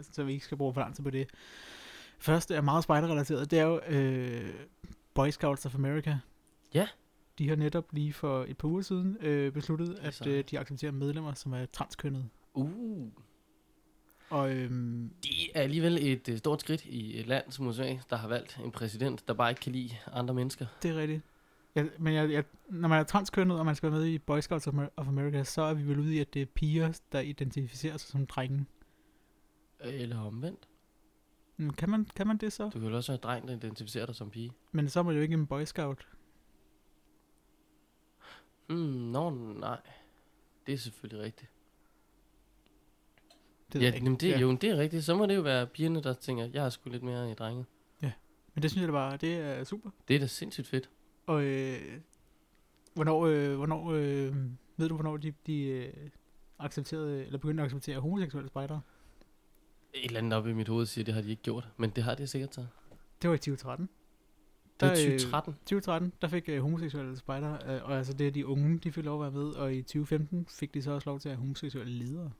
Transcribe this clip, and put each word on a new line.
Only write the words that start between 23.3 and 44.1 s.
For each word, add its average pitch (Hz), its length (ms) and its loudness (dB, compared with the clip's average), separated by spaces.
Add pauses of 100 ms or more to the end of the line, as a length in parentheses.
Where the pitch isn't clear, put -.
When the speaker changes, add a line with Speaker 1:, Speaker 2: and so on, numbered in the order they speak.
Speaker 1:
og 160 80 2
man 151 80 4
skal 156 180 2
være 156 80 4
med 160 80 4
i 160 100 2
Boy 147 220 2
Scouts 156 260 -2
of 143 80 0
Amer-, 143 220 2
of 139 120 -4
America, 139 360 2
så - 180 -2
er 156 120 2
vi 151 140 0
vel 143 100 4
ude 156 160 2
i, 156 40 4
at 143 160 -2
det 139 80 0
er 131 40 -2
piger, 160 540 2 (120)
der 139 80 0
identificerer 139 760 -4
sig - 140 -10
som 135 160 2
drenge. 135 400 -2 (1120)
Speaker 2:
Eller 123 400 -6
omvendt. 113 480 -8 (880)
Speaker 1:
Men 151 160 -2
kan 170 180 -2
man, 214 160 2 (100)
kan 196 100 0
man 220 100 4
det 214 160 -2
så? 208 120 -6
Speaker 2:
Du 208 60 -4
kan 113 120 -6
vel 110 120 -2
også 123 180 -2
være 123 80 -2
dreng, 120 280 -4
der 127 60 -4
identificerer 110 520 -6
dig 120 80 -8
som 98 160 -10
pige. 117 220 -10 (200)
Speaker 1:
Men 147 160 2
så 156 100 0
er 175 60 4
man 170 100 2
jo 147 60 4
ikke 156 140 2
en 156 120 2
Boy 143 180 -4
Scout. 143 420 -6 (2500)
Speaker 2:
Hmm, 160 80 0 (360)
nå, 160 180 0
nej. 113 500 -6 (840)
Det 135 60 -2
er 139 60 -2
selvfølgelig 110 460 -10
rigtigt. 110 260 -12 (2250)
Speaker 1:
Det - 20 -6
ved 143 60 2
Speaker 2:
Ja, 123 60 8
Speaker 1:
jeg 123 80 4
ikke. 120 100 -4
Speaker 2:
jamen, 131 160 4